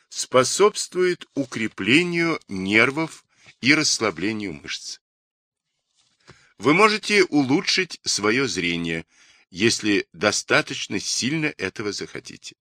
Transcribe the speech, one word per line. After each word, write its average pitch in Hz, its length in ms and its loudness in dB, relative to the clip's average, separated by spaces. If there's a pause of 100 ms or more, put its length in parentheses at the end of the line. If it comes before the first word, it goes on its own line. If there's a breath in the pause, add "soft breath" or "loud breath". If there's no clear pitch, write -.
(100)
способствует 180 1200 0
укреплению 143 1040 0 (100)
нервов 113 720 0 (400 soft breath)
и 131 120 4
расслаблению 104 800 -2
мышц. - 480 -14 (1600 soft breath)
Вы 131 160 4
можете 208 500 4
улучшить 147 800 0
своё 110 420 0
зрение, 85 600 -4 (440 soft breath)
если 104 640 0
достаточно 120 880 -2
сильно 151 460 -4 (100)
этого 101 360 -6
захотите. - 720 -12